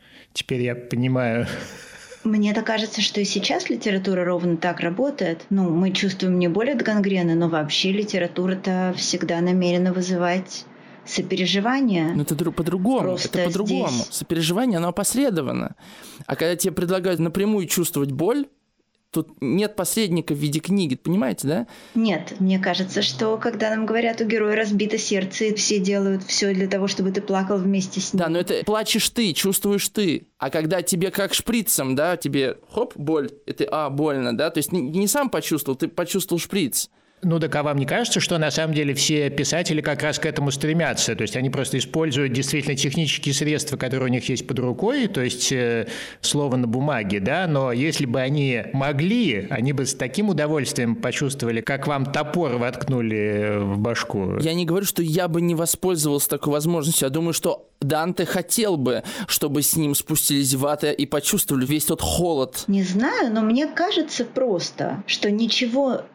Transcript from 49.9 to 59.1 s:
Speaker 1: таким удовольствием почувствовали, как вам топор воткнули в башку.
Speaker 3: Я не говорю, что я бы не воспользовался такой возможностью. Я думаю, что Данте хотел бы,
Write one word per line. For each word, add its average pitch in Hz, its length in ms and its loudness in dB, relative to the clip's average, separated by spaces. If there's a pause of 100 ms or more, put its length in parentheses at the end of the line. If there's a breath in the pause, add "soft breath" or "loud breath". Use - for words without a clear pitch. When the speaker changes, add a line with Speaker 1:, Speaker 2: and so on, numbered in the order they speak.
Speaker 1:
таким 196 360 -2
удовольствием 143 640 0
почувствовали, 123 640 0
как 135 260 -2
вам 139 200 0
топор 147 500 0
воткнули 107 1000 0
в 101 220 0
башку. 104 600 -2
Speaker 3:
Я 160 120 0
не 175 120 0
говорю, 175 200 0
что - 160 -2
я 170 280 0
бы 165 120 0
не 170 140 2
воспользовался 156 760 0
такой 147 260 0
возможностью. 151 520 2
Я 135 40 0
думаю, 160 240 0
что - 340 -2 (120)
Данте 160 440 0
хотел 185 520 0
бы, 123 280 0 (240 loud breath)